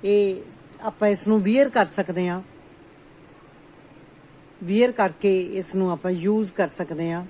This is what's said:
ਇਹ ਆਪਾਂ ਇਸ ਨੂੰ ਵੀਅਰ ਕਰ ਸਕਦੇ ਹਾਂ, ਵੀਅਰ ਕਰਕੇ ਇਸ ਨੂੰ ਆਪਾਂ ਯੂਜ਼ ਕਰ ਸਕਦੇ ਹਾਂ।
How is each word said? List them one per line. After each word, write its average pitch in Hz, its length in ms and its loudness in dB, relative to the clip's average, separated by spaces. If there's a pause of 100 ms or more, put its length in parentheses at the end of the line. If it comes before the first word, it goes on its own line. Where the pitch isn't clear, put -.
ਇਹ 202 320 2 (460)
ਆਪਾਂ 214 260 -2
ਇਸ 202 200 0
ਨੂੰ 214 140 4
ਵੀਅਰ 247 280 4
ਕਰ 220 160 2
ਸਕਦੇ 180 420 -4
ਹਾਂ, 180 140 -4 (2250)
ਵੀਅਰ 220 280 4
ਕਰਕੇ 190 500 0
ਇਸ 185 340 -8
ਨੂੰ 190 160 0
ਆਪਾਂ 180 200 -4
ਯੂਜ਼ 190 420 -2
ਕਰ 180 140 0
ਸਕਦੇ 165 440 -6
ਹਾਂ। 175 180 -6